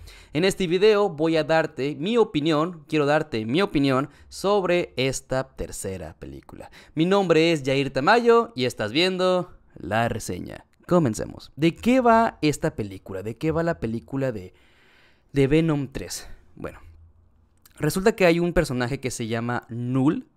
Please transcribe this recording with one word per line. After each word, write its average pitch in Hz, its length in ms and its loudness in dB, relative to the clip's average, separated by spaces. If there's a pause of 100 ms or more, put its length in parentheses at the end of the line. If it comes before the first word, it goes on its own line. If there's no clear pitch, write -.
(320)
En 156 120 0
este 190 220 0
video 202 440 4
voy 160 260 0
a 156 80 0
darte 151 500 0
mi 190 240 -2
opinión, 160 680 0
quiero 151 180 2
darte 143 400 0
mi 147 160 2
opinión 139 460 0 (200)
sobre 180 680 0
esta 131 580 -4
tercera 87 640 -10
película. - 540 -18 (240)
Mi 160 100 2
nombre 170 460 4
es 147 100 -2
Yair 135 300 0
Tamayo 226 640 4
y 127 80 -2
estás 113 260 -4
viendo 180 640 0 (240)
La 110 320 -2
Reseña. - 580 -10 (220)
Comencemos. - 680 0
¿De 165 220 0
qué 254 240 2
va 226 420 4
esta 151 320 0
película? 95 480 -10
¿De 113 160 -8
qué 156 140 -2
va 165 100 0
la 170 180 -2
película 123 520 -4
de, 92 200 -12 (800)
de 135 140 4
Venom 147 420 2
tres? - 400 -12 (260)
Bueno, - 240 -12 (1000)
resulta 190 360 0
que 190 120 4
hay 170 120 6
un 170 140 0
personaje 131 480 -2
que 127 100 -4
se 117 160 -8
llama 117 420 -4
Null 127 680 0